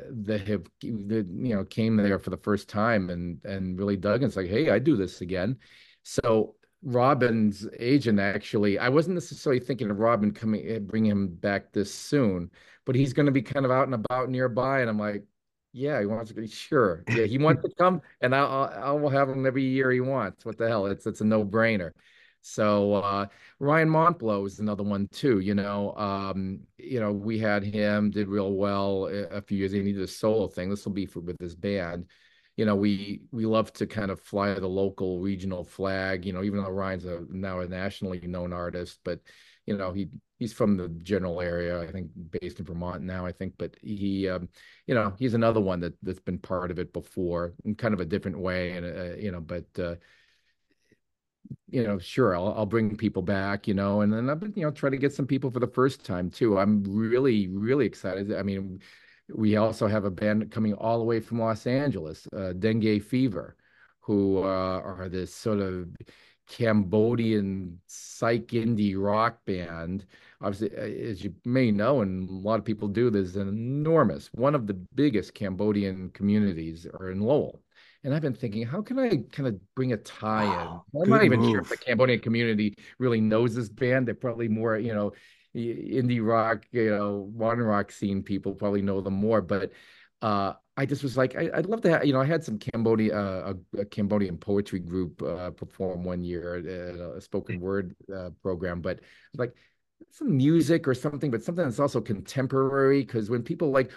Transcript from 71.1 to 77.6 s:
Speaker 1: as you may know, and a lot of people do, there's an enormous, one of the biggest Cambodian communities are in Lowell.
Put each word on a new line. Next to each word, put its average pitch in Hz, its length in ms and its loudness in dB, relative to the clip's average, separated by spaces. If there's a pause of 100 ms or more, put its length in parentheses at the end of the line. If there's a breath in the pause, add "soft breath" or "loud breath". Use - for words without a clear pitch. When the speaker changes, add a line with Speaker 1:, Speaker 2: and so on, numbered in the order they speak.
Speaker 1:
as 90 120 -8
you 98 100 -6 (120)
may 123 260 4
know, 110 320 4
and 92 260 -2
a 95 40 -10
lot 104 260 0
of 101 60 -4
people 104 240 -2
do, 117 200 2
there's 98 280 0
an 98 120 -2
enormous, 127 880 2
one 139 220 2
of 117 100 -2
the 101 80 -2
biggest 104 580 0
Cambodian 98 800 -2
communities 87 760 0 (120)
are 92 140 -8
in 98 80 -4
Lowell. 113 420 0 (400 soft breath)